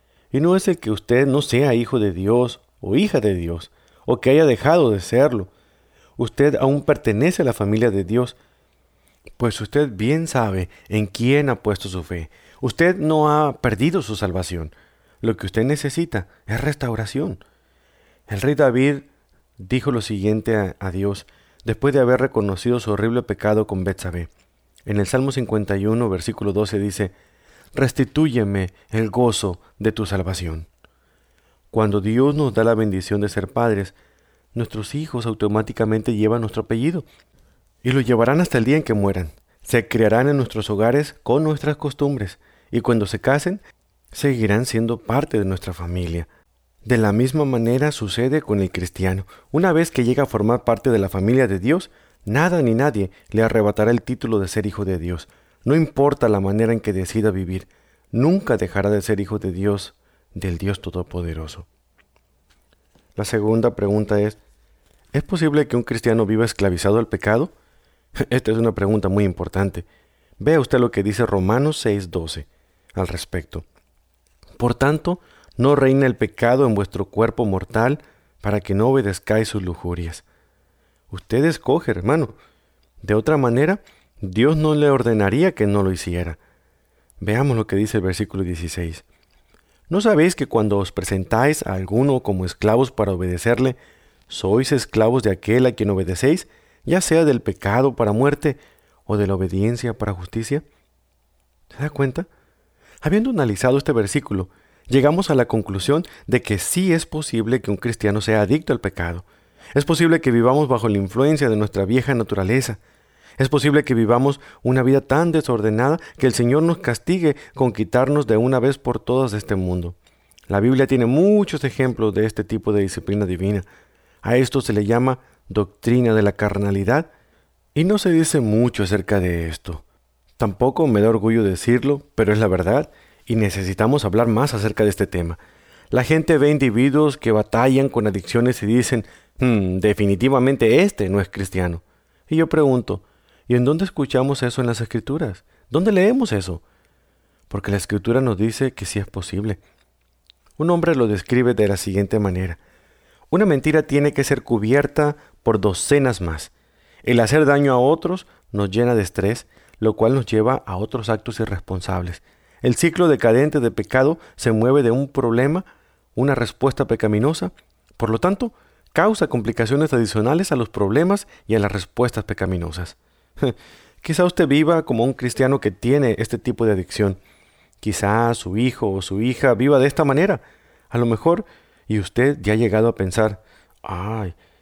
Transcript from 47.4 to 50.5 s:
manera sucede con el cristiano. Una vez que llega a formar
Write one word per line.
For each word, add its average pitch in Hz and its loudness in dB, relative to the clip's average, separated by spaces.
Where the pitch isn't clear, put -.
manera 127 0
sucede 127 -2
con 104 -2
el 95 -2
cristiano. 92 -4
Una 175 2
vez 165 2
que 131 -2
llega 127 2
a 127 0
formar 113 0